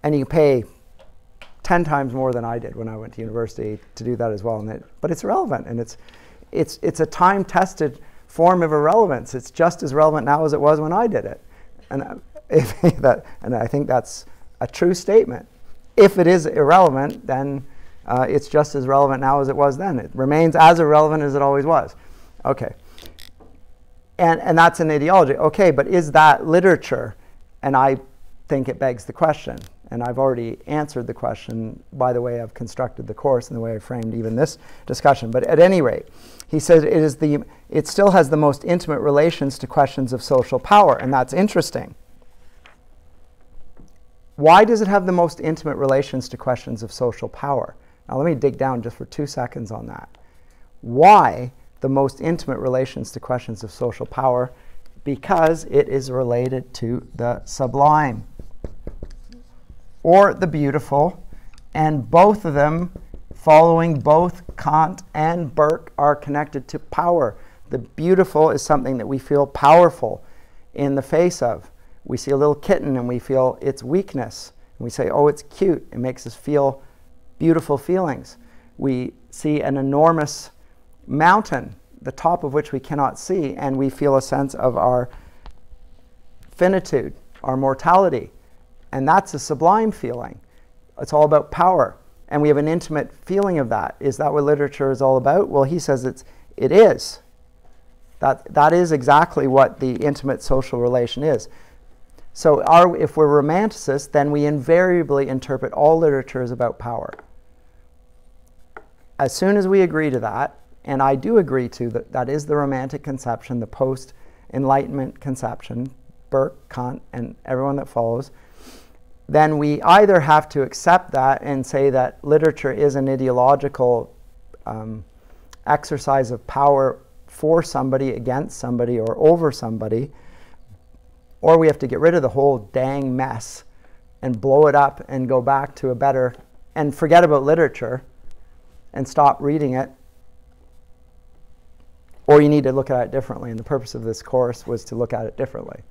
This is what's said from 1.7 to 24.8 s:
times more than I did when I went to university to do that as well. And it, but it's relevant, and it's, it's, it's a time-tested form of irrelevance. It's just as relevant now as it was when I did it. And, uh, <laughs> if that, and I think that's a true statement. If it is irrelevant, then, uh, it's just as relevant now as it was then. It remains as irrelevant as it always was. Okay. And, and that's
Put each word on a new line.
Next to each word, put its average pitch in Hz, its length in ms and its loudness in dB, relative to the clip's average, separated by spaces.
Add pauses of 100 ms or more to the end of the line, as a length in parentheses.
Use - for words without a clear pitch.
times 139 280 -2
more 131 200 -2
than 117 120 -6
I 117 140 -6
did 117 160 -12
when 113 140 -12
I 110 80 -12
went 110 180 -16
to 113 60 -16
university 110 580 -8 (160)
to 113 100 -16
do 120 120 -4
that 113 160 -4
as 101 100 -8
well. 113 160 -4
And 107 100 -10
it, - 160 -12 (160)
but 151 100 -4
it's 160 120 -6
relevant, 220 460 -4
and 117 100 -8
it's, 113 180 -12 (540)
it's, - 320 -4
it's 165 180 -4
a 156 60 0
time-tested 180 960 -2 (260)
form 175 360 2
of 156 100 -2
irrelevance. 156 640 0
It's 123 160 -12
just 170 320 -2
as 135 120 -6
relevant 151 320 2
now 147 180 2
as 147 100 0
it 151 60 -2
was 151 200 4
when 156 120 -4
I 220 140 0
did 139 180 -4
it. - 160 -12 (500)
And, 139 120 -6
uh, - 120 -14 (180)
<laughs> - 180 -20
if 156 480 2
that, 127 260 2 (180)
and 123 120 -6
I 113 120 -2
think 143 200 -4
that's - 400 -4 (340)
a 120 60 -6
true 175 260 -2
statement. 185 540 0 (500)
If 202 220 8
it 170 80 4
is 175 200 4
irrelevant, 147 800 2
then, 139 380 -6 (400)
uh, 127 240 -2
it's 143 200 -2
just 147 260 0
as 135 120 -4
relevant 139 340 2
now 139 200 2
as 135 80 -2
it 131 80 -4
was 143 220 2
then. 175 200 -4
It - 140 -10
remains 147 440 2
as 165 240 8
irrelevant 151 420 4
as 139 120 -4
it 143 60 0
always 139 240 2
was. 151 300 0 (500)
Okay. - 300 -4 (1400)
And, 165 220 2
and 165 180 0
that's 165 220 4